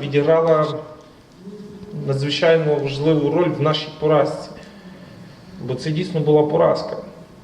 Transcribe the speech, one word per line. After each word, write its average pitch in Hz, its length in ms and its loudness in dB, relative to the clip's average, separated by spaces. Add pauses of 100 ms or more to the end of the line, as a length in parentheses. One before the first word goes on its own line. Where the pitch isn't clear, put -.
відіграла 156 640 2 (1400)
надзвичайно 147 680 2
важливу 143 560 0
роль 165 180 2
в 139 120 -4
нашій 156 260 0 (120)
поразці. 151 500 0 (1120)
Бо 127 140 -6
це 160 160 -6
дійсно 160 280 -2
була 151 240 4
поразка. 156 540 0 (460)